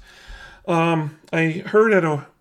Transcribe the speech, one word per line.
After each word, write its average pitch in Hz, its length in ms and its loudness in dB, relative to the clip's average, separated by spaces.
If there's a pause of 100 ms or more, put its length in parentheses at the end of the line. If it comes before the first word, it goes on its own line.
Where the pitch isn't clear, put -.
(680)
Um, 165 520 -2 (140)
I 165 320 -2
heard 220 280 2
at 180 100 4
a 151 240 -2 (140)